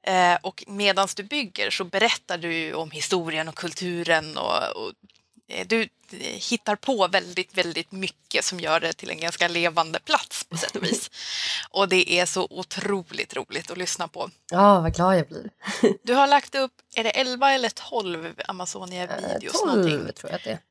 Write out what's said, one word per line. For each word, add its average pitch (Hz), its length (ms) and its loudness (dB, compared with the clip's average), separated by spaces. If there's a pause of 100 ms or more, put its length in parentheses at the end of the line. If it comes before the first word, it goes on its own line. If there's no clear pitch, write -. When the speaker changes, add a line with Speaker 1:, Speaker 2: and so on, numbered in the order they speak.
Speaker 1:
Eh, 180 380 6
och - 260 -10
medans 196 480 2
du 202 80 -10
bygger 226 460 -4
så - 140 -4
berättar 196 540 -2
du 165 160 -6
ju 160 200 -4
om 160 180 -6
historien 160 560 -2
och 156 80 -12
kulturen 165 840 0
och, - 460 0
och, 98 80 -8 (560)
eh, 185 200 -8
du, 226 140 2
eh, 214 60 -2 (600)
hittar 214 260 0
på 202 320 2
väldigt, 180 500 -2
väldigt 170 340 -2
mycket - 540 -4
som 180 140 -4
gör 165 200 2
det 165 140 -2
till - 160 -12
en 156 100 -8
ganska 170 280 0
levande 170 520 0
plats - 440 -2
på 165 140 -10
sätt - 180 -4
och - 80 -4
vis. - 280 -2 (300)
Speaker 2:
<laughs> - 280 -4
Speaker 1:
Och 190 200 2
det 185 220 4
är 175 140 4
så 185 240 -2
otroligt 190 880 -6
roligt 156 360 -8
att 180 60 -10
lyssna 175 300 -6
på. - 220 -8 (220)
Speaker 2:
Ja, 196 300 8
vad 165 140 0
glad 185 220 4
jag 160 100 0
blir. 160 220 -12 (280)
<laughs> 202 260 4
Speaker 1:
Du 240 100 0
har 277 140 6
lagt 277 280 4
upp, 262 160 0 (240)
är 226 80 0
det 220 60 2
elva 254 420 2
eller 254 180 2
tolv 170 800 -6
Amazonia-videos 180 1080 -6
Speaker 2:
Eh, - 40 2
tolv 247 280 4
Speaker 1:
någonting? 151 260 -2
Speaker 2:
tror - 180 -12
jag 175 60 -4
att - 60 -10
det 113 80 -6
är. 160 80 -6 (120)